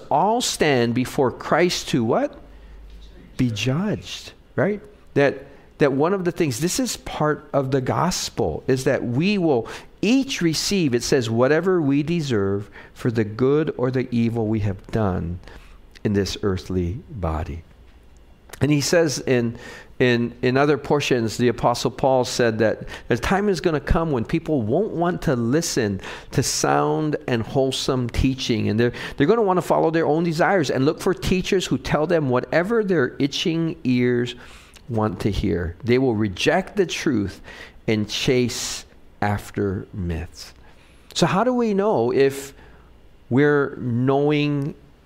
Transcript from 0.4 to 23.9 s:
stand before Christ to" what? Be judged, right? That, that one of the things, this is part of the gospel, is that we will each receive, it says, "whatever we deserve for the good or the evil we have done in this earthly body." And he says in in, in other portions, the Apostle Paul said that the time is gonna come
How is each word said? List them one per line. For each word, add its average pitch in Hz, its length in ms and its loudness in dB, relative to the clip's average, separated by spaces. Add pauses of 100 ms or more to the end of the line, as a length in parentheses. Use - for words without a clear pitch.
stand 127 520 0
before 123 380 0
Christ - 580 0
to" 135 140 0
what? 196 340 -2 (1000)
Be 127 120 0
judged, 127 840 -4 (240)
right? 196 240 0 (320)
That, 139 320 2 (320)
that 139 160 4
one 151 200 2
of 190 120 -2
the 175 60 0
things, 139 280 -2
this 170 200 -2
is 247 180 -2
part - 560 -4
of 135 180 0
the 135 100 2
gospel, 120 880 -2
is 131 160 2
that 135 200 0
we 156 340 0
will 147 300 0 (340)
each 262 400 2
receive, 165 520 0
it 120 100 2
says, 123 260 2
"whatever 156 520 2
we 139 220 2
deserve 117 640 -2 (240)
for - 160 -2
the 117 140 0
good 131 540 0
or 131 120 0
the 127 220 -2
evil 117 340 0
we 110 140 0
have 101 280 -4
done 90 520 -2 (640)
in 107 100 0
this 98 300 0
earthly 92 560 -2 (100)
body." 82 540 -6 (960)
And 135 100 0
he 147 120 4
says 165 380 2
in 120 380 0 (440)
in, 120 400 2
in 127 160 2
other 143 220 4
portions, 127 580 0
the 120 120 4
Apostle 120 420 0
Paul 131 340 2
said 117 320 0
that 107 300 0 (200)
the 123 100 0
time 196 300 0
is 180 140 0
gonna 156 180 0
come 165 320 2